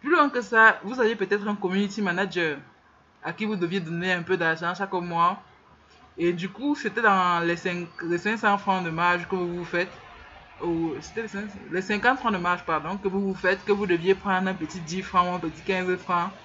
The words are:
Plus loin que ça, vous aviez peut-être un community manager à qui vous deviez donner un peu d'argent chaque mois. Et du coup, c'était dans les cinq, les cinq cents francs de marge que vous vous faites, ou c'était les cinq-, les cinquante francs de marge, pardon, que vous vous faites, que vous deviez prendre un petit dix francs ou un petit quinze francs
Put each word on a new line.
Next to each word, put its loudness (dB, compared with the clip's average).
Plus -2
loin 6
que -2
ça, 6
vous -6
aviez 2
peut-être -2
un 0
community 0
manager 0
à -6
qui -4
vous 0
deviez -2
donner -2
un -2
peu 0
d'argent 0
chaque -4
mois. 0
Et 2
du -4
coup, -2
c'était -4
dans 4
les 2
cinq, -4
les -2
cinq -2
cents 4
francs 0
de -4
marge 0
que -2
vous -2
vous -6
faites, -2
ou -2
c'était -8
les -8
cinq-, -8
les -2
cinquante 2
francs 0
de 0
marge, 0
pardon, -2
que -4
vous 0
vous 0
faites, 2
que 2
vous 2
deviez 4
prendre 0
un -2
petit -6
dix -6
francs 2
ou -2
un -4
petit -6
quinze 0
francs -2